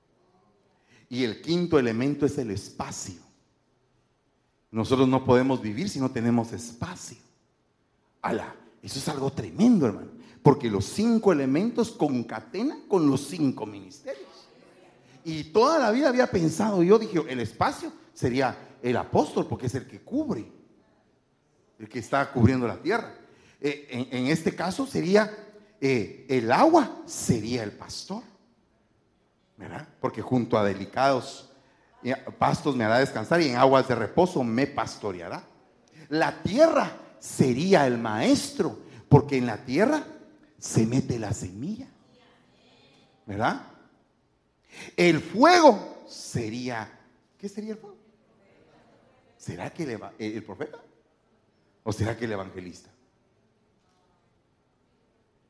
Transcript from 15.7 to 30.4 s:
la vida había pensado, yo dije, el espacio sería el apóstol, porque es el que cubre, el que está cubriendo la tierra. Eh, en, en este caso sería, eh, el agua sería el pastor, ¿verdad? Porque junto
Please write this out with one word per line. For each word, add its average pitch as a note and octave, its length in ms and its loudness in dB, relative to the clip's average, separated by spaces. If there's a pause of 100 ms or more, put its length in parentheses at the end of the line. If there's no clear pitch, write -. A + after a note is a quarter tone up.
la A#3 140 2
vida C#4 160 2
había B3 240 2
pensado, F#3 500 2
yo F#3+ 160 8
dije, F#3+ 300 -2
el B2+ 140 -4
espacio B3 500 -4 (220)
sería B2+ 680 -2
el B2 140 0
apóstol, - 500 0
porque - 220 -6
es - 80 -6
el A#2+ 100 -8
que G2+ 140 -20
cubre, A#3+ 500 -6 (1300)
el G#2+ 120 -18
que B2+ 100 -10
está C3+ 320 -2
cubriendo B2+ 340 2
la F#2+ 160 -6
tierra. G#3+ 320 -4 (460)
Eh, C#3+ 320 -8
en, B2+ 280 -6
en B2+ 120 0
este D#3+ 240 -2
caso F#3+ 320 -6
sería, G3 420 2 (500)
eh, B2+ 480 -2
el A#2+ 240 0
agua C4+ 540 4
sería D3+ 560 -2
el G#2 120 -8
pastor, - 500 -14 (1300)
¿verdad? C#3+ 300 -14 (120)
Porque A2+ 240 -8
junto A#2+ 340 0